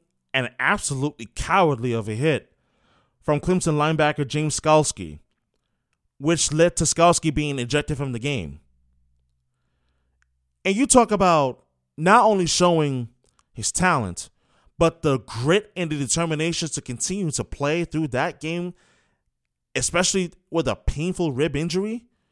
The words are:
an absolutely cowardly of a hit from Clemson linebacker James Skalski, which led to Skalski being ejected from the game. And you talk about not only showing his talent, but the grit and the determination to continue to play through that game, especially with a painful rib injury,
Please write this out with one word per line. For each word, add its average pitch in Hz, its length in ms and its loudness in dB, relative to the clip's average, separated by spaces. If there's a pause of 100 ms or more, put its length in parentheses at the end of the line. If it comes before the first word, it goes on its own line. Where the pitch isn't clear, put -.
(340)
an 127 240 -2
absolutely 147 800 -2
cowardly 143 560 0
of 110 160 -4
a 107 60 -6
hit 135 380 -2 (720)
from 147 160 0
Clemson 170 360 0
linebacker 151 520 0
James 151 320 -2
Skalski, 139 600 2 (1000)
which 147 340 0
led 165 240 4
to 165 80 0
Skalski 165 500 4
being 147 240 -4
ejected 147 380 -2
from 139 160 -4
the 117 60 -6
game. 107 420 -6 (2000)
And 196 120 2
you 269 100 2
talk 226 240 4
about 170 540 2 (320)
not 196 280 6
only 196 220 4
showing 151 640 0 (440)
his - 200 -6
talent, 135 580 0 (480)
but 165 240 2
the 139 180 2
grit 151 540 0
and 175 160 -6
the 151 80 -4
determination 160 720 -2
to - 120 -8
continue 170 520 -6
to 123 100 -4
play 156 420 -4
through 160 240 -4
that 143 320 -4
game, 175 340 -8 (1000)
especially 175 580 0 (180)
with 160 180 0
a - 80 -2
painful 170 560 -2
rib 139 240 -2
injury, 190 480 -4 (280)